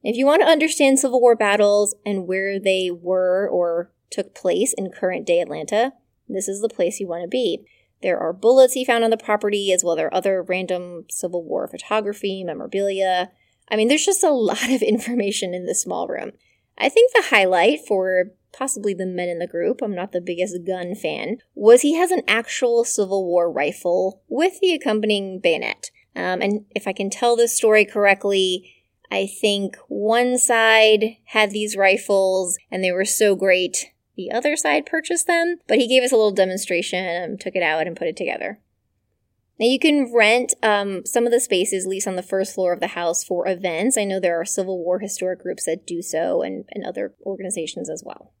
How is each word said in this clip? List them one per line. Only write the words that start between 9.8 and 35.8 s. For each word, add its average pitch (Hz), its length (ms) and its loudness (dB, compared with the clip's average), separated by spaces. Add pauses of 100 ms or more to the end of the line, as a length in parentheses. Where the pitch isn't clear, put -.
well 170 140 0
there 160 100 -2
are - 80 -6
other 185 280 0
random 180 680 -6
Civil 175 320 -6
War 165 240 -4
photography, 202 800 -4
memorabilia. 190 880 -2 (360)
I 220 80 -2
mean, 220 120 2
there's 294 180 2
just 392 160 0
a 330 80 4
lot 240 400 0
of 262 120 2
<laughs> - 0 -
information 214 720 -2
in 180 140 -8
this 175 160 -4
small 180 240 -6
room. - 260 -8 (440)
I - 120 0
think 480 240 6
the 440 180 4
highlight 196 580 4
for 185 420 0 (220)
possibly 196 420 -6
the 185 100 -6
men 180 240 -4
in 170 120 -6
the 175 60 -6
group, 170 360 -4
I'm 208 120 -4
not 180 180 -8
the 180 80 -2
biggest 175 440 -4
gun 185 300 -6
fan, 185 440 -6 (160)
was 226 280 6
he 294 120 2
has 349 160 0
an 359 180 0
actual 233 560 0
Civil 196 420 -2
War 170 240 2
rifle 180 800 -2
with 320 320 0
the 359 120 2
accompanying 208 680 -2
bayonet. - 500 -2 (240)
Um, 180 260 -4
and 208 240 -2 (100)
if 202 120 -6
I 196 60 -4
can 196 180 -6
tell 240 260 0
this 233 200 2
story 214 280 6
correctly, 196 920 0 (360)
I 196 160 -2
think 202 500 -2 (120)
one 240 500 0
side 220 760 4 (100)
had 214 240 2
these 214 260 -4
rifles 190 800 2 (140)
and 185 120 -6
they 185 100 0
were 185 120 -2
so 202 320 2
great, 185 500 0 (300)
the 180 160 -8
other 277 240 -2
side 302 300 0
purchased 330 400 -4
them, 339 320 0 (100)
but 220 100 2
he 240 80 2